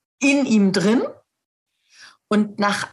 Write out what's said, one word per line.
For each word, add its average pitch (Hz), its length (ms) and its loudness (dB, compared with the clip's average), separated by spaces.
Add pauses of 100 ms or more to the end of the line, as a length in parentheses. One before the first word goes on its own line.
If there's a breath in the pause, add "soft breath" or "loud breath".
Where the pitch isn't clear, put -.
(200)
in 277 260 2
ihm 202 280 2
drin. 208 280 0 (1300 loud breath)
Und 208 320 -2
nach 202 340 -2